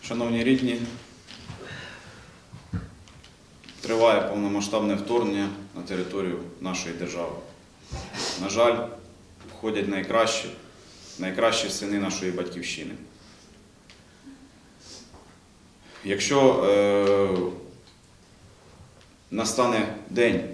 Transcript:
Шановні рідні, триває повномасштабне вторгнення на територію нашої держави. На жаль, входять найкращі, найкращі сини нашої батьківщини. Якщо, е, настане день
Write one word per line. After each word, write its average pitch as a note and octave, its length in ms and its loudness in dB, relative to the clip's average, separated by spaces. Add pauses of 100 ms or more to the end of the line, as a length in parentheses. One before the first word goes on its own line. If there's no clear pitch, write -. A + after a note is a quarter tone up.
Шановні A#2 400 0
рідні, B2 380 2 (3000)
триває A2+ 400 6
повномасштабне G2+ 760 0
вторгнення G2+ 540 0 (260)
на F#2 60 -10
територію F2+ 580 -4 (220)
нашої F2+ 340 -6
держави. E2+ 400 -6 (1040)
На G2 80 -4
жаль, A#2 380 4 (600)
входять G#2+ 380 -2
найкращі, G2 580 2 (760)
найкращі G2 500 2
сини G2+ 300 -2
нашої F#2 320 -2
батьківщини. F2 640 -6 (3000)
Якщо, A#2+ 600 6
е, G2+ 880 4 (1800)
настане A2 640 0 (140)
день A2 440 2